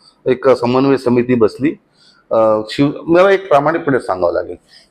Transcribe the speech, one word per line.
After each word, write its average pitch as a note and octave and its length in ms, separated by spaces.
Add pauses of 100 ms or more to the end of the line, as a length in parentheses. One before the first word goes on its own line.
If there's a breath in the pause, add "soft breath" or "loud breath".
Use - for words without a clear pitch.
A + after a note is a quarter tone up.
(260 soft breath)
एक B2+ 220
समन्वय B2+ 480
समिती B2 380
बसली. B2 360 (600 soft breath)
अं, A2 400
शिव-, C#3+ 360
मला F3+ 240
एक F#3+ 180
प्रामाणिकपणे C#3+ 520
सांगावं F2+ 320
लागेल F2 240 (340 soft breath)